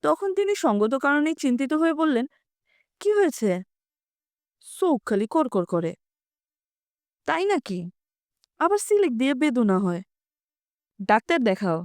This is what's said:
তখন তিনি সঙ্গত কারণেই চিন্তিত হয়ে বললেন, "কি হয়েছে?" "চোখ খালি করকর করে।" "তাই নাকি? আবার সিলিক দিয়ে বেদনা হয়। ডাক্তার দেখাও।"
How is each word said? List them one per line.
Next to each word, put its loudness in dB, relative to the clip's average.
তখন 0
তিনি 0
সঙ্গত 0
কারণেই 0
চিন্তিত -2
হয়ে 0
বললেন, 0
"কি -2
হয়েছে?" 0
"চোখ 0
খালি 0
করকর -2
করে।" -4
"তাই -2
নাকি? -2
আবার 2
সিলিক 2
দিয়ে 2
বেদনা 2
হয়। -2
ডাক্তার 2
দেখাও।" 0